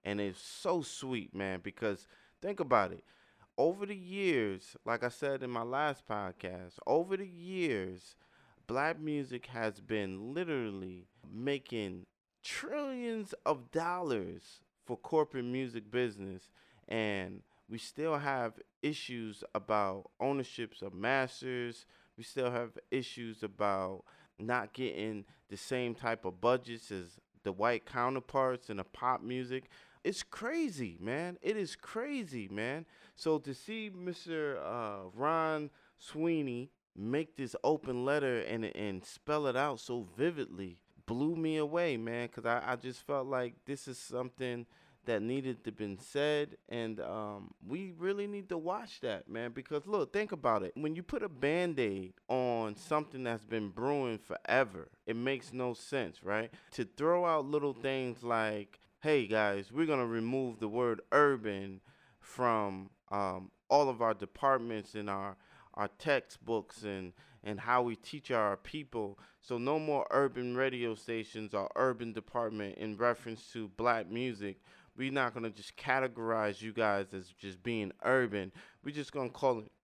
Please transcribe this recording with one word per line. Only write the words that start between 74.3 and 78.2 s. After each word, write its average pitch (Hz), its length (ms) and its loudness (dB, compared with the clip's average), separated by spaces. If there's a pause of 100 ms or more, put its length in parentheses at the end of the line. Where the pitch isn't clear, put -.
We're 131 160 -2
not 131 220 2
gonna 117 160 -2
just 101 260 -14
categorize 113 840 2
you 110 100 -6
guys 101 440 2
as 92 180 -10
just 92 300 -12
being 110 280 0 (120)
urban. 104 500 2 (300)